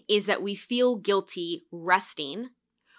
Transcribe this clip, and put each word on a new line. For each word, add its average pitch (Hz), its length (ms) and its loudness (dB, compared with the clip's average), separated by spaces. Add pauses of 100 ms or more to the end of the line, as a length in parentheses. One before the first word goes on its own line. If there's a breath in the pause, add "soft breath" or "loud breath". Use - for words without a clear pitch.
is 202 200 2
that 202 140 2
we 202 140 -4
feel 247 400 2
guilty 185 760 -2
resting, 175 760 -2 (500 soft breath)